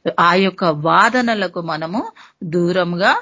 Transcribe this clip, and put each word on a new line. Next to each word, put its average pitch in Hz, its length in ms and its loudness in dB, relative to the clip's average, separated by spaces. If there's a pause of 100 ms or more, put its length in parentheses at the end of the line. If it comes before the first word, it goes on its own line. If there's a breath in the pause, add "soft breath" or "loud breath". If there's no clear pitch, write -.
(200)
ఆ 170 140 4
యొక్క 190 300 0
వాదనలకు 185 960 0
మనము 165 460 -6 (360 loud breath)
దూరంగా 175 800 0